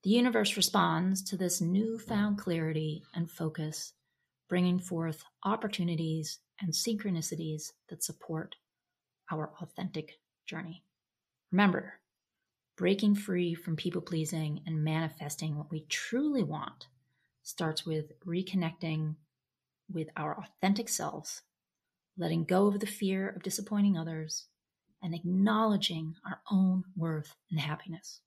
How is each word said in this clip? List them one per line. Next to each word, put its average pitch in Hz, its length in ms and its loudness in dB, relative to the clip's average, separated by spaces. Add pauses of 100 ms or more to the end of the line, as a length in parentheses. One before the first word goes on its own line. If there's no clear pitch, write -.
The 190 80 4
universe 233 440 4
responds 180 680 2
to 190 140 -6
this 180 220 0
newfound 208 760 2
clarity 160 680 -2 (100)
and 170 160 -2
focus, 156 640 -6 (540)
bringing 180 320 2
forth 165 440 -4 (200)
opportunities 170 960 -2 (220)
and 175 100 -2
synchronicities 165 1000 -4 (180)
that - 140 -8
support - 520 -8 (760)
our 156 300 -6
authentic - 600 -8 (260)
journey. 165 380 -10 (680)
Remember, 190 440 4 (840)
breaking 196 380 4
free 180 380 0
from 165 220 -4
people-pleasing 156 920 -2
and 156 180 0
manifesting 156 760 -2
what 151 140 -8
we 156 180 -4
truly 269 540 0
want 147 440 -6 (560)
starts 160 420 -4
with 156 280 -4 (120)
reconnecting 160 880 -2 (760)
with 160 240 -4
our 151 220 -2
authentic 202 520 0
selves, - 520 -6 (760)
letting 165 260 0
go 190 240 4
of 202 120 2
the 208 60 -2
fear 190 440 -2
of 190 140 -10
disappointing 202 540 2
others, 160 480 -6 (560)
and 170 140 -4
acknowledging 185 1000 2 (120)
our - 140 -8 (120)
own 190 320 6 (120)
worth 160 400 -2 (140)
and 156 100 -2
happiness. - 680 -8